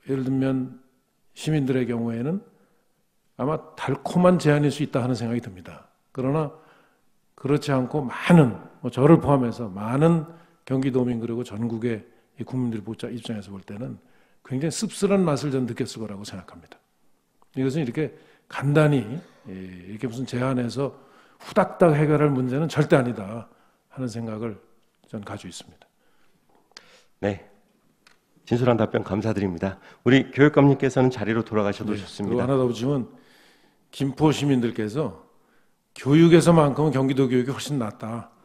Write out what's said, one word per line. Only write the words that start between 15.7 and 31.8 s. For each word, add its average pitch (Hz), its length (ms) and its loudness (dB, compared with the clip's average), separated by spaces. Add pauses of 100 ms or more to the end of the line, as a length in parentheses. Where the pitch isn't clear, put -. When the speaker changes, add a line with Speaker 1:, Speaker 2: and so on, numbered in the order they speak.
Speaker 1:
거라고 104 240 -12
생각합니다. 87 540 -18 (800)
이것은 135 260 -2
이렇게 135 340 -4 (320)
간단히, 147 720 2 (280)
예, 98 40 -14
이렇게 92 540 -12
무슨 120 200 -8
제안해서 123 720 -4 (400)
후닥닥 180 560 4
해결할 151 360 2
문제는 131 380 -2
절대 151 280 2
아니다 113 520 -4 (400)
하는 131 200 -10
생각을 110 500 -8 (500)
전 110 140 -12
가지고 95 260 -14
있습니다. - 380 -20 (1300)
Speaker 2:
네, 98 280 -4 (1000)
진솔한 120 300 2
답변 110 280 -2
감사드립니다. 98 720 -4 (260)
우리 127 260 4
교육감님께서는 139 800 4
자리로 110 340 -4
돌아가셔도 104 480 -2